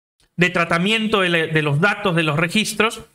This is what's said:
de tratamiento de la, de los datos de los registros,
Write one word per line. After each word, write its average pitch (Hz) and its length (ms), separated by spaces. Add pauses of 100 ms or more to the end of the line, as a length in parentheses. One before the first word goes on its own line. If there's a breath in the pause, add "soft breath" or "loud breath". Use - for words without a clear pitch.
(360)
de 175 140
tratamiento 190 720
de 180 60
la, 170 180
de 156 160
los 147 180
datos 196 340
de 165 80
los 151 160
registros, 214 640 (120)